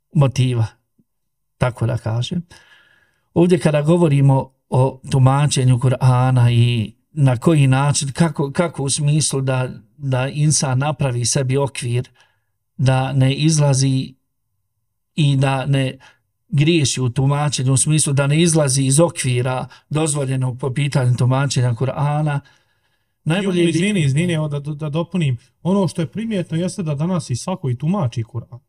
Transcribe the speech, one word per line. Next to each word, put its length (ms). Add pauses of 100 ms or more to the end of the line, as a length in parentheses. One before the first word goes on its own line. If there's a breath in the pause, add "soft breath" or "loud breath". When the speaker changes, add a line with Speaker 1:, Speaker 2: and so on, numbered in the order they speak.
(140)
Speaker 1:
motiva, 520 (920)
tako 280
da 120
kažem. 480 (880 soft breath)
Ovdje 260
kada 220
govorimo 680 (200)
o 400
tumačenju 680
Kur'ana 760
i 420 (180)
na 260
koji 300
način, 440
kako, 400
kako 320
u 60
smislu 520
da, 280 (280)
da 300
insan 520
napravi 460
sebi 320
okvir, 520 (680 soft breath)
da 360
ne 200
izlazi 800 (1000)
i 220
da 280
ne 320 (520 loud breath)
griješi 520
u 80
tumačenju, 640
u 40
smislu 360
da 140
ne 140
izlazi 420
iz 160
okvira 680 (220 loud breath)
dozvoljenog 680
po 140
pitanju 420
tumačenja 560
Kur'ana, 680 (840 soft breath)
najbolje 380
Speaker 2:
I, 40
Speaker 1:
bi 40
Speaker 2:
izvini, 320
izvini, 320
evo 160
da, 100
da 300
dopunim. 480 (260 soft breath)
Ono 240
što 140
je 60
primjetno 500
jeste 260
da 120
danas 340
i 60
svako 340
i 80
tumači 460
Kur'an. 460